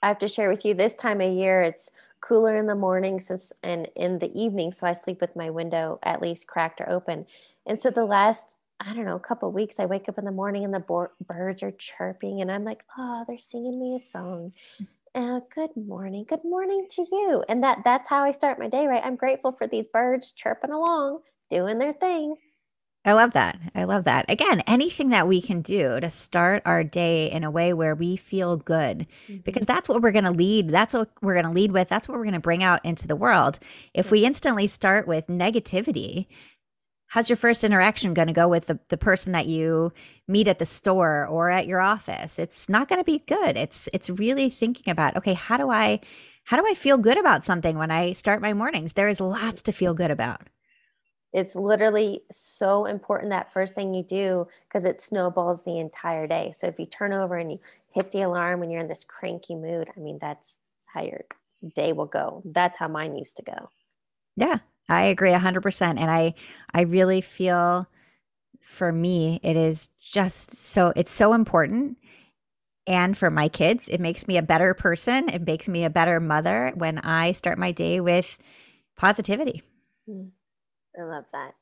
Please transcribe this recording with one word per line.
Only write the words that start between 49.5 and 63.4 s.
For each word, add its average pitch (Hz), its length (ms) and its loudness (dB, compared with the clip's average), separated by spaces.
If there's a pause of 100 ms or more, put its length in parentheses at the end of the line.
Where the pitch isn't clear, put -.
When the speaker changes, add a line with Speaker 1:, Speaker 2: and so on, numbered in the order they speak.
Speaker 2:
to 214 100 -2
feel 180 200 0
good 165 200 0
about. 120 360 -4 (840)
Speaker 1:
It's 185 220 -2
literally 208 760 2
so 202 540 0
important, 208 460 -4
that 185 240 -4
first 190 200 -2
thing 196 200 -4
you 185 80 -4
do, 185 460 -2 (200)
'cause 185 160 -4
it 180 160 -2
snowballs 180 640 -2
the 170 140 -6
entire 160 480 -6
day. 165 260 -4
So - 140 -8
if 170 120 -6
you 170 60 -6
turn 202 300 -6
over 185 240 -4
and 165 120 -6
you - 80 -10 (360)
hit 185 180 -2
the 196 80 -4
alarm 175 400 -2
when 170 100 -6
you're 165 120 -6
in 160 60 -8
this - 140 -12
cranky 180 520 -12
mood, 160 420 -6
I 190 40 -18
mean, 151 200 -12
that's - 380 -12 (340)
how 165 100 -8
your - 200 -10 (520)
day 156 200 0
will 151 100 -4
go. 151 400 -6
That's 175 320 0
how 165 120 -6
mine 156 280 -8
used - 220 -14
to - 40 -18